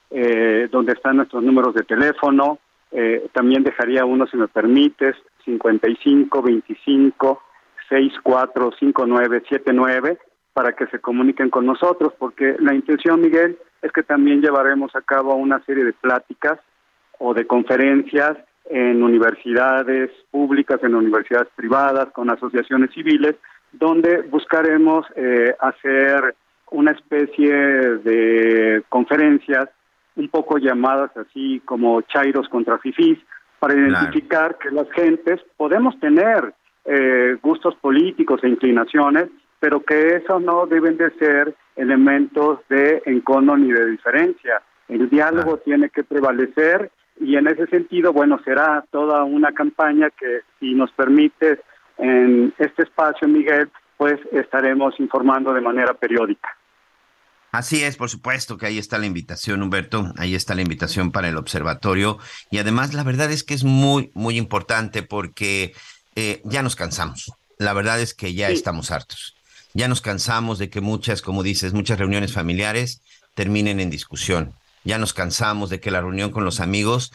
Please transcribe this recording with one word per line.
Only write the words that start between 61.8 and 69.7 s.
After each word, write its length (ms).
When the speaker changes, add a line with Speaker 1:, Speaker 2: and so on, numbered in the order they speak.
Speaker 2:
y 80
además 340
la 100
verdad 280
es 120
que 120
es 80
muy, 500
muy 240
importante 640
porque, 720
eh, 280
ya 180
nos 140
cansamos, 580
la 160
verdad 260
es 140
que 220
ya 120
Speaker 1:
Sí. 60
Speaker 2:
estamos 380
hartos, 440